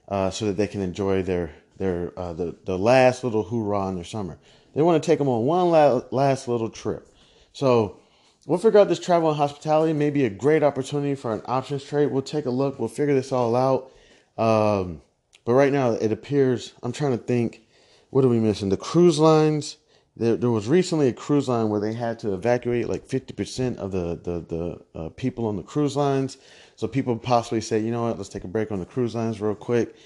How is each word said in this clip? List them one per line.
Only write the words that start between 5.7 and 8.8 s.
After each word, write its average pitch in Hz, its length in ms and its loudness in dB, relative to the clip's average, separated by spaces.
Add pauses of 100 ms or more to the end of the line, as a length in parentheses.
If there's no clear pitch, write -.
la-, 143 320 6 (100)
last 135 340 0
little 113 240 -2
trip. - 420 -8 (400)
So 120 460 2 (480)
we'll 160 120 0
figure 208 220 6